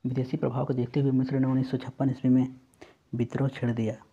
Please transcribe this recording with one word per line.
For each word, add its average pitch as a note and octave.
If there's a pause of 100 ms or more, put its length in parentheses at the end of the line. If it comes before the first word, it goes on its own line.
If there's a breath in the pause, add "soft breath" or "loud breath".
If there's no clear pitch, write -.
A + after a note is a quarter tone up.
विदेशी B2+
प्रभाव C3+
को C#3
देखते B2
हुए C#3
मिस्र C3
ने C3
उन्नीस C3
सौ C3
छप्पन -
ईस्वी B2+
में B2+ (600 loud breath)
विद्रोह B2
छेड़ A#2+
दिया। A2+ (180)